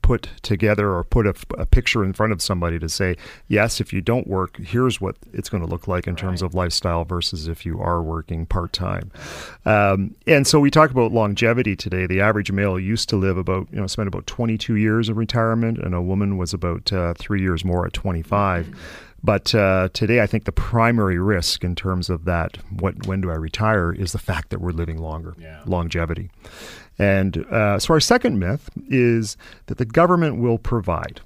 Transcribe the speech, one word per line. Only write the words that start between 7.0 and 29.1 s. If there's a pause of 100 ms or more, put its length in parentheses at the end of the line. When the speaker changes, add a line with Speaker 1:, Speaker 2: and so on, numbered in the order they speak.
Speaker 1:
versus
if
you
are
working
part-time." (540)
Um, (100)
and
so
we
talk
about
longevity
today.
The
average
male
used
to
live
about,
you
know,
spend
about
twenty-two
years
in
retirement,
and
a
woman
was
about,
uh,
three
years
more
at
twenty-five.
Speaker 2:
Mm-hmm. (460)
Speaker 1:
But,
uh,
today,
I
think
the
primary
risk
in
terms
of
that, (140)
what,
when
do
I
retire,
is
the
fact
that
we're
living
longer,
Speaker 2:
Yeah.
Speaker 1:
longevity. (680)
And, (140)
uh,
so
our
second
myth (180)
is (300)